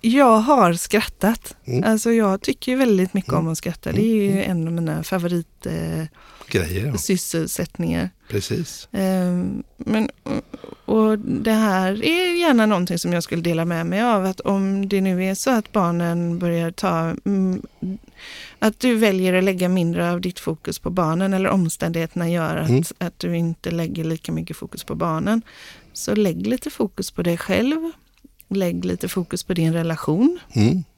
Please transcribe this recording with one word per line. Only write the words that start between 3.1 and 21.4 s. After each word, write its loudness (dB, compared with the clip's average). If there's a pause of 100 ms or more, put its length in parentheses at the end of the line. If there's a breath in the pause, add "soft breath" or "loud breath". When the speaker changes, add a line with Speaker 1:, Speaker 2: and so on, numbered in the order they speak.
Speaker 1:
mycket -2
om 2
Speaker 2:
Mm. 0
Speaker 1:
att -4
skratta. -6
Det 2
är 4
ju 2
Speaker 2:
Mm. 0
Speaker 1:
en -2
av -4
mina -2
favorit, -4
eh, -4 (440 loud breath)
Speaker 2:
Grejer, -2
ja. -2
Speaker 1:
sysselsättningar. -4 (180)
Speaker 2:
Precis. -6
Speaker 1:
Ehm, 0 (140)
men, -2 (140)
och, -6
och 4
det -2
här 0
är 0
gärna 4
någonting 0
som -2
jag 0
skulle -4
dela 0
med -2
mig 0
av, 2
att -4
om 0
det 2
nu 2
är 0
så -2
att 0
barnen 0
börjar 0
ta... -2 (120)
Mm, 0 (960 loud breath)
att 0
du 4
väljer 4
att 4
lägga 2
mindre 2
av -2
ditt -6
fokus -6
på -6
barnen 0
eller 2